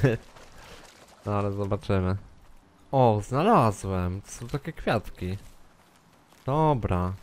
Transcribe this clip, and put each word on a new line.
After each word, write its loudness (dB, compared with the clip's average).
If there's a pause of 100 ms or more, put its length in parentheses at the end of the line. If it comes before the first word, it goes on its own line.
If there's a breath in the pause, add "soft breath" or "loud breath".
<laughs> 4 (1080 loud breath)
No -2
ale 0
zobaczymy. 0 (760)
O, 4
znalazłem! 2
To -20
są -14
takie -8
kwiatki. -4 (1080)
Dobra. 0 (100)